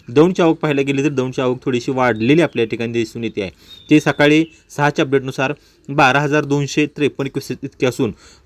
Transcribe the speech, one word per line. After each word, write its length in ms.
दौंडची 320
आवक 180
पाहायला 220
गेली 220
तर 60
दौंडची 320
आवक 240
थोडीशी 260
वाढलेली 500
आपल्या 240
ठिकाणी 280
दिसून 300
येते 180
आहे. 100
ते 100
सकाळी 460
सहाच्या 360
अपडेटनुसार 480
बारा 300
हजार 240
दोनशे 420
त्रेपन्न 440
क्युसेक 340
इतके 220
असून, 300